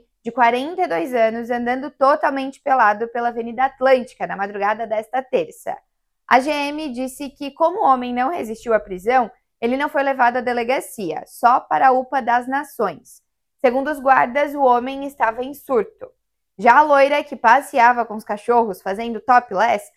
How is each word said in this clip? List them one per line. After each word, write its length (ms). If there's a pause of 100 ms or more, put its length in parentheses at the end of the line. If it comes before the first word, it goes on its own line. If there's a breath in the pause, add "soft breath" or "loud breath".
(220)
de 80
quarenta 520
e 40
dois 280
anos 360
andando 400
totalmente 720
pelado 480
pela 200
Avenida 360
Atlântica 640
na 100
madrugada 500
desta 360
terça. 520 (540)
A 100
G 120
M 420
disse 380
que, 200
como 300
o 60
homem 260
não 160
resistiu 460
à 40
prisão, 520 (280 soft breath)
ele 200
não 100
foi 140
levado 340
à 60
delegacia, 840
só 340
para 280
a 40
upa 280
das 260
Nações. 760 (400)
Segundo 280
os 100
guardas, 540
o 80
homem 420
estava 400
em 80
surto. 580 (460)
Já 220
a 40
loira, 400
que 140
passeava 720
com 80
os 100
cachorros 560
fazendo 400
topless, 640 (120)